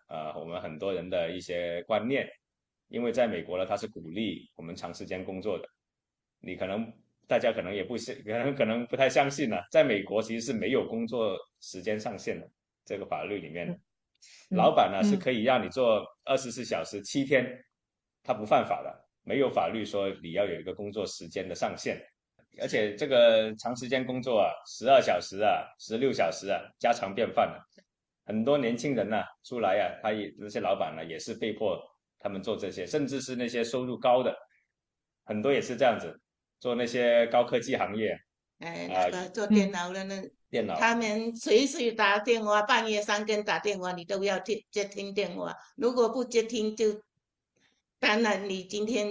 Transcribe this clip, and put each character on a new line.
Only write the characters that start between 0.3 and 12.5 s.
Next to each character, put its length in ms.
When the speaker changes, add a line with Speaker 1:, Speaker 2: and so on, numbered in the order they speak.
Speaker 1:
我 60
们 160
很 180
多 160
人 160
的 200
一 100
些 420
观 240
念。 220
因 140
为 80
在 160
美 160
国 160
呢， 80
它 100
是 120
鼓 220
励 440
我 80
们 140
长 180
时 100
间 200
工 180
作 160
的。 60
你 160
可 120
能， 200
大 120
家 140
可 80
能 140
也 80
不 140
信， 180
可 60
能， 240
可 100
能 220
不 100
太 120
相 200
信 220
呢， 60
在 100
美 220
国 180
其 160
实 80
是 60
没 180
有 160
工 180
作 320
时 220
间 160
上 180
限 220
的， 100